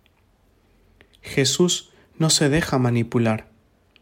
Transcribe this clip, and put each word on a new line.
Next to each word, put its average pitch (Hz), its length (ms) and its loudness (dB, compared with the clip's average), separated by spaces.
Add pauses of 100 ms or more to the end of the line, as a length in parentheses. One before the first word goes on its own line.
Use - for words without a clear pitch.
(1200)
Jesús - 680 0 (300)
no 160 100 2
se 151 180 2
deja 147 300 0
manipular. 117 720 0 (520)